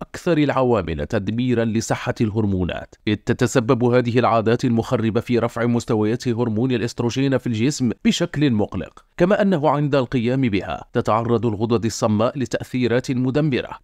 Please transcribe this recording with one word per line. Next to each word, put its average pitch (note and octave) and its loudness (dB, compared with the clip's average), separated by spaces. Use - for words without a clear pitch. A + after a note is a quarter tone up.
أكثر - -2
العوامل A2 0
تدميرا A2+ -2
لصحة A2+ -4
الهرمونات، G2+ -2
إذ G#2 2
تتسبب A#2+ 0
هذه A#2+ 2
العادات A2+ 2
المخربة A2+ 0
في A#2 0
رفع A#2 -2
مستويات A#2 0
هرمون A#2+ 0
الأستروجين A#2+ 0
في - -6
الجسم A#2+ 0
بشكل D#3+ 2
مقلق، G2+ -4
كما F#3 4
أنه D#3 2
عند C#3+ 0
القيام B2+ 0
بها F#2 -2
تتعرض A#2 0
الغدد A2 0
الصماء A2 0
لتأثيرات B2 -2
مدمرة C3 0